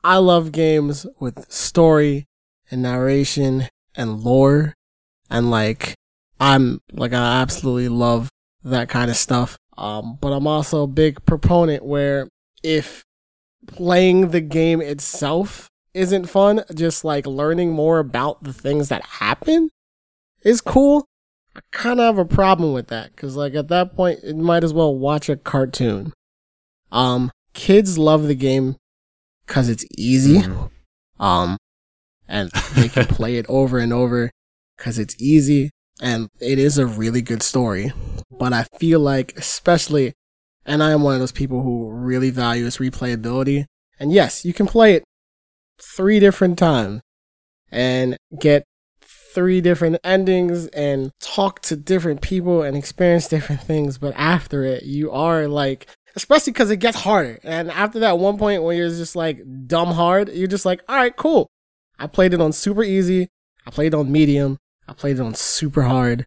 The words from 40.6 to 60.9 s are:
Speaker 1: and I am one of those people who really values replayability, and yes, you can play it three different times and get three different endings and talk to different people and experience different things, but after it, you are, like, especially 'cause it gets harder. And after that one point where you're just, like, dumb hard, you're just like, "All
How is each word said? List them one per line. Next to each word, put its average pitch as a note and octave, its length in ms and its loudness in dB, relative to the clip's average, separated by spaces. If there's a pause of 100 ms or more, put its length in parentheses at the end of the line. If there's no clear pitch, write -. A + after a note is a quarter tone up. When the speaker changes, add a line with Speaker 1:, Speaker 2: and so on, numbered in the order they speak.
Speaker 1:
and D3+ 200 0
I D#3 80 4
am D3+ 100 4
one C#3 120 2
of B2+ 60 0
those B2+ 120 -4
people C3 300 -4
who A#2 280 -4
really B2+ 400 -2
values A#2+ 480 -2
replayability, C3 840 -4 (340)
and C#3+ 140 -2
yes, F3+ 320 2
you F3 80 -4
can G3+ 160 0
play A3 260 6
it D#3 100 0 (800)
three G3+ 380 2
different F#3+ 380 4
times A#2+ 420 0 (720)
and B2+ 440 -2 (220)
get D3 260 4 (380)
three F#3 580 -2
different E3+ 440 2
endings F3+ 640 0
and C#3 420 -4 (100)
talk - 420 -4
to D#3+ 140 -4
different D#3+ 440 -2
people F3 420 -2
and C#3 140 -4
experience E3+ 520 0
different D3 340 -4
things, D3 360 -2
but C#3 180 -6
after D3 480 -2
it, B2+ 200 -4
you C#3+ 260 -6
are, D#3 380 0
like, C#3+ 380 -4 (300)
especially C#4+ 360 2
'cause G#3+ 180 0
it G#3+ 80 0
gets A3+ 240 -2
harder. D#3+ 400 0
And E3 280 -6
after G#3 300 -4
that F#3+ 180 2
one G3+ 200 0
point G#3 240 0
where E3+ 120 -2
you're E3+ 140 -2
just, E3+ 280 -8
like, D#3+ 240 -4 (260)
dumb E3+ 260 0
hard, F3+ 380 2
you're F#3 180 -4
just F#3+ 180 -4
like, F3+ 220 -2
"All C4 80 -2